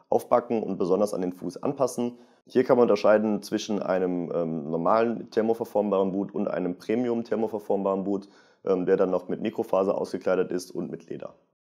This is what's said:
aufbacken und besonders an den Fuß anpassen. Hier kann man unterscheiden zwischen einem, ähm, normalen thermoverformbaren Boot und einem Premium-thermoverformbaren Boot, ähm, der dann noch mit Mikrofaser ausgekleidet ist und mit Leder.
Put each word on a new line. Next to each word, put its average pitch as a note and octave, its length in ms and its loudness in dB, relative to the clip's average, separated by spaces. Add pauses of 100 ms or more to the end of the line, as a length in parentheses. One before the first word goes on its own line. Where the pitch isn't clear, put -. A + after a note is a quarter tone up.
aufbacken A#2 560 0
und G2 140 -4
besonders G2+ 360 2
an G2+ 60 -4
den F2+ 140 -4
Fuß - 280 -10
anpassen. B2 560 -2 (300)
Hier B2+ 160 2
kann B2+ 140 6
man A#2+ 60 8
unterscheiden G#2 600 4
zwischen G#2+ 380 -4
einem, F2+ 520 -2
ähm, E2 380 -4
normalen G#2+ 580 0
thermoverformbaren G#2 840 0
Boot G2 220 -4
und G2+ 140 -2
einem F2+ 300 -4
Premium-thermoverformbaren A2 1300 -2
Boot, G2+ 260 -2 (360)
ähm, F2+ 220 2
der F#2 100 6
dann F#2 140 2
noch F2+ 160 -2
mit F2+ 140 -4
Mikrofaser F#2+ 540 0
ausgekleidet F#2 560 -2
ist F2 200 -6
und - 180 -8
mit - 180 -14
Leder. - 280 -12 (280)